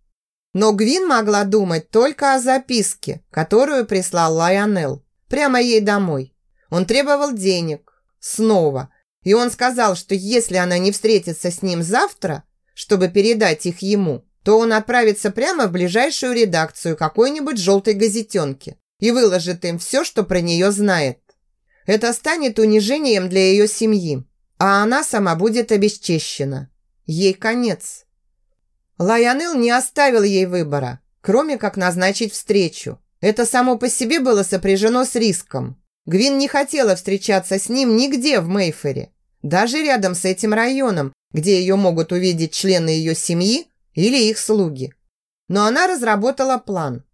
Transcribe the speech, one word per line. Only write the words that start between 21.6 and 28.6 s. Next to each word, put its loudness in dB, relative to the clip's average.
Это 0
станет -2
унижением 2
для 4
ее 4
семьи, -2
а 2
она 0
сама 0
будет 0
обесчещена. -2
Ей 0
конец. -4